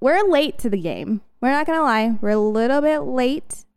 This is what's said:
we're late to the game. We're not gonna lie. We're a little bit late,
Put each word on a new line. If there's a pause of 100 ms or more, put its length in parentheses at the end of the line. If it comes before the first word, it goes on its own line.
we're
late
to
the
game. (200)
We're
not
gonna
lie.
We're
a
little
bit
late, (120)